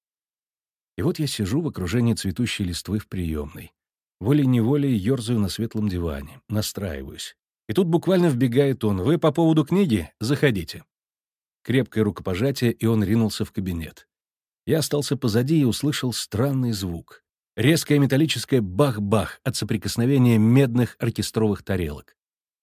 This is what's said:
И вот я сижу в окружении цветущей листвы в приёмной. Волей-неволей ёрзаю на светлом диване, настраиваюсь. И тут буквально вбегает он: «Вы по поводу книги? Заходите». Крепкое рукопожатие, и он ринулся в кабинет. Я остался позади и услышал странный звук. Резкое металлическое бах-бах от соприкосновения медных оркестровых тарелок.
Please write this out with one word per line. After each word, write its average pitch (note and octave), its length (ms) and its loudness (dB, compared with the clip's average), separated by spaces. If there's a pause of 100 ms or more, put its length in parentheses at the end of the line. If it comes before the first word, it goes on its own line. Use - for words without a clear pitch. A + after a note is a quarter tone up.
(960)
И F2+ 40 -4
вот B2 180 -2
я D3+ 80 -2
сижу A2 340 -2
в D#3+ 60 -2
окружении A2 460 0
цветущей G2+ 520 -4
листвы F2+ 340 -6
в - 80 -14
приёмной. D#2 640 -8 (480)
Волей-неволей C3 760 2
ёрзаю A#2 460 0
на G2+ 100 0
светлом G#2+ 380 -4
диване, D#2+ 600 -6
настраиваюсь. D#2+ 880 -8 (340)
И A2 40 -4
тут F#3 140 2
буквально F3 400 2
вбегает C3 560 2
он: G2+ 180 0
«Вы D3 160 2
по D#3 140 2
поводу D#3+ 320 4
книги? C#3 560 0
Заходите». A2 640 -2 (800)
Крепкое A#2 400 0
рукопожатие, A2 680 -2
и - 120 -4
он A2+ 180 2
ринулся A2 420 0
в - 60 -12
кабинет. F2 560 -8 (580)
Я D3+ 140 0
остался D3 380 -2
позади B2+ 440 2
и C3+ 40 4
услышал B2+ 460 -2
странный B2+ 640 -2
звук. F2+ 500 -8 (320)
Резкое D3 440 2
металлическое C3+ 640 2
бах-бах G#2 840 0
от - 120 -4
соприкосновения A#2 840 2
медных A#2+ 600 4
оркестровых A2 640 -2
тарелок. E2 520 -6 (480)